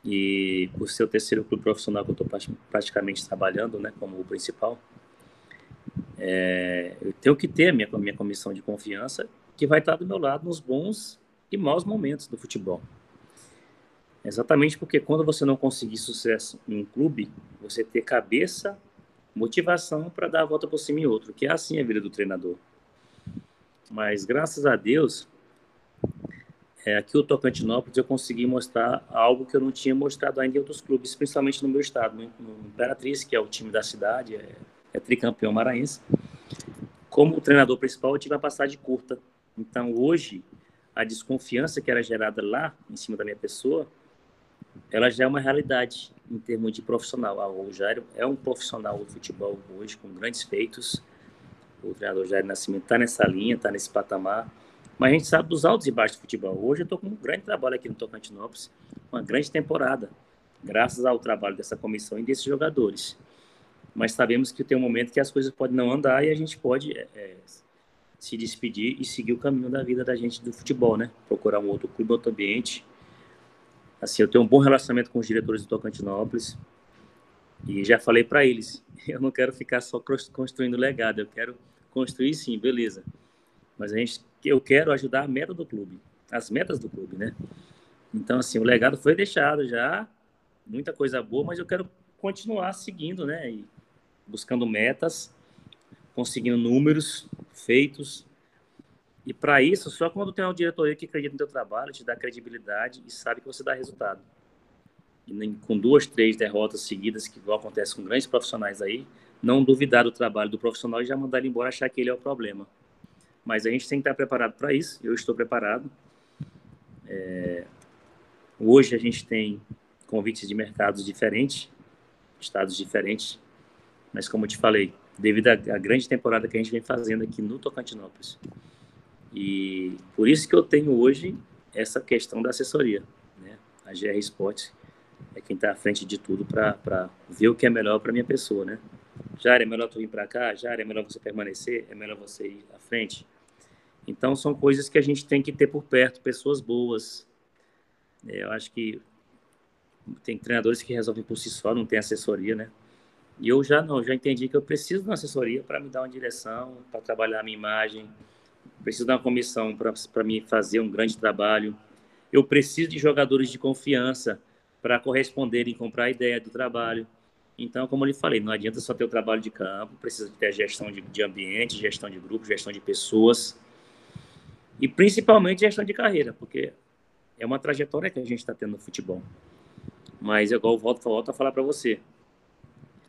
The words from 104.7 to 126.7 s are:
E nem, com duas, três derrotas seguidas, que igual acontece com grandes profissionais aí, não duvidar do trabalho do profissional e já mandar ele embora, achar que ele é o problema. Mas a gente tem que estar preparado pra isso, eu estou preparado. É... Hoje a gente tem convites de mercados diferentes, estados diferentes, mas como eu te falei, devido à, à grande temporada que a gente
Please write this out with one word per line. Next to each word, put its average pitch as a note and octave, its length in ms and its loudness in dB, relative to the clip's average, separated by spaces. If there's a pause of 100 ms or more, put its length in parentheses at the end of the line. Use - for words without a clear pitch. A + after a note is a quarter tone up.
E - 80 -14
nem, G#2+ 200 -6 (120)
com A2 100 2
duas, B2+ 300 6
três A2 300 2
derrotas G#2+ 460 -2
seguidas, G#2+ 440 -6
que - 140 -20
igual G#2 180 -2
acontece G#2+ 380 -6
com G2+ 80 -12
grandes A#2+ 220 -2
profissionais G#2+ 540 -4
aí, A2 240 -6 (380)
não C3 220 4
duvidar B2+ 400 6
do A#2 80 0
trabalho G#2+ 360 -2
do A2 100 -6
profissional A#2 440 -2
e - 20 -2
já C3+ 120 -4
mandar C3 220 -2
ele C3 100 -2
embora, B2 200 -2
achar C3 200 -4
que B2+ 120 -4
ele B2 80 2
é B2+ 60 0
o - 20 -4
problema. G#2+ 520 -8 (760)
Mas A2 220 0
a A2+ 40 4
gente B2+ 180 -2
tem C#3 120 0
que C#3 80 0
estar C#3 60 0
preparado B2 400 0
pra C#3+ 180 -2
isso, D3 300 -2
eu A2+ 100 -2
estou A#2 220 -2
preparado. A#2+ 560 -2 (1160)
É... F#2 560 -6 (920)
Hoje A#2+ 360 10
a A#2 40 0
gente A#2 280 -2
tem G#2+ 340 -4 (460)
convites G#2+ 420 -4
de G#2 60 -6
mercados G#2 500 -2
diferentes, A2 640 -2 (720)
estados F#2+ 360 -4
diferentes, G2+ 640 -4 (720)
mas G2 160 -8
como A2 160 -2
eu G#2 40 -4
te - 80 -8
falei, G#2+ 380 4 (240)
devido G#2+ 300 6
à, A#2+ 40 10
à G#2 260 2
grande A2+ 300 0
temporada A2+ 380 0
que A2 100 -4
a A2 40 2
gente A2+ 100 -4